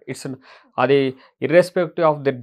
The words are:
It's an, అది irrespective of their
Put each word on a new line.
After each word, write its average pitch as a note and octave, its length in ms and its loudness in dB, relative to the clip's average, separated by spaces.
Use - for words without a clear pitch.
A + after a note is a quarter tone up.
It's C3+ 200 -10
an, B2 60 -10
అది C3 360 0
irrespective E3+ 720 2
of C#3+ 80 -10
their B2+ 180 -2